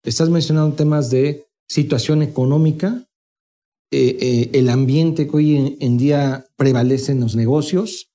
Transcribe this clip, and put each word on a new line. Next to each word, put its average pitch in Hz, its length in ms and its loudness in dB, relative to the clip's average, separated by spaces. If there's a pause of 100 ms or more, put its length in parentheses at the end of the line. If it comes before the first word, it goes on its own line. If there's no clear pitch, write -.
Estás 160 260 -2
mencionando 156 460 0
temas 151 340 0
de 139 360 -2 (220)
situación 147 540 0
económica, 156 800 0 (880)
eh, 131 280 0
eh, 120 340 0
el 127 160 4
ambiente 143 580 0
que - 80 -6
hoy 151 200 4
en, 139 240 -2
en 120 180 0
día 139 480 0 (120)
prevalece 131 560 0
en 127 80 0
los 110 140 -2
negocios. 151 800 -2